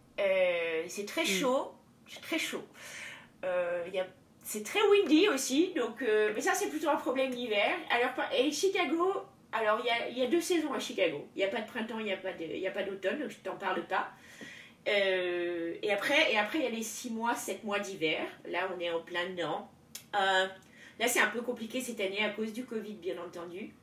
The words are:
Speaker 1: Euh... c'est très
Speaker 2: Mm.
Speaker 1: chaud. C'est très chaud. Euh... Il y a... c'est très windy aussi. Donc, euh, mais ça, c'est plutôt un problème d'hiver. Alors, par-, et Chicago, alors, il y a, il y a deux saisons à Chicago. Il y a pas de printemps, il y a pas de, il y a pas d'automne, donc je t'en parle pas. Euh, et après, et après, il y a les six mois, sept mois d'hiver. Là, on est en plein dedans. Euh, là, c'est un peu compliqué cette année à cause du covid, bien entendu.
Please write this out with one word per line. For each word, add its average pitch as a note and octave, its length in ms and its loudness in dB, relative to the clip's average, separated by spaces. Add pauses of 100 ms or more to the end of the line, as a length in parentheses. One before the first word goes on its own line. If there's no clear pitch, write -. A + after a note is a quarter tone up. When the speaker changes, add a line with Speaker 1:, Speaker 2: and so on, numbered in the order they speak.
(180)
Speaker 1:
Euh... F3 720 2
c'est G3+ 180 -6
très D#4+ 160 -2
Speaker 2:
Mm. D#4+ 40 0
Speaker 1:
chaud. C4 460 2 (360)
C'est - 140 -16
très E4 160 -4
chaud. - 260 -4 (800)
Euh... F3 420 0
Il F#3+ 80 -8
y F#3 60 0
a... F#3 60 -2 (360)
c'est G#3+ 220 -6
très - 240 0
windy G4 400 8
aussi. C4+ 480 2
Donc, A#3+ 260 -2
euh, G#3+ 320 4
mais A#3 60 -4
ça, F4+ 140 2
c'est F#4+ 160 0
plutôt D#4 180 0
un D4 80 4
problème C4 360 0
d'hiver. A#3+ 380 2 (200)
Alors, B3 240 2
par-, C#4+ 180 -4
et C4+ 180 4
Chicago, F4+ 640 2 (400)
alors, A3 320 2
il - 20 -6
y A#3+ 40 4
a, A#3 180 0
il A#3+ 100 -4
y C4 40 0
a B3 40 4
deux D#4+ 140 4
saisons D#4 320 2
à G#3+ 80 -2
Chicago. E3 560 0
Il - 60 -2
y - 20 4
a G3 40 2
pas A3+ 120 -2
de A3 80 -6
printemps, A3+ 320 -6
il A3 80 -4
y G3 40 -2
a F#3+ 40 0
pas F#3 160 -6
de, E3+ 120 -10
il D#3+ 140 -6
y F#3 80 -2
a F#3 60 -2
pas G3+ 100 -4
d'automne, F#3+ 380 -2
donc A#3+ 100 -4
je - 60 -12
t'en F3+ 200 -8
parle F#3 280 -2
pas. F#3+ 240 -2 (800)
Euh, F3 960 2
et G#3 100 0
après, C#4 400 4
et A3 60 4
après, G#3+ 200 0
il C#4+ 60 2
y - 20 2
a A3+ 40 -2
les A3+ 120 -4
six - 280 -8
mois, A3+ 240 0
sept - 300 -6
mois G3+ 140 -2
d'hiver. D#3+ 420 -2 (260)
Là, F3 300 -2
on F3+ 40 -8
est E3+ 100 -2
en E3 100 -2
plein F3 300 -4
dedans. F3+ 400 -4 (440)
Euh, F#3+ 320 4 (520)
là, A3+ 100 2
c'est B3 120 4
un G3+ 80 4
peu A3 120 -4
compliqué A#3+ 400 -4
cette A3 200 -6
année G3 220 -2
à G#3+ 80 2
cause A3 220 -4
du B3 140 -8
covid, G#3+ 280 -8
bien E3+ 240 -6
entendu. F3 540 -10 (100)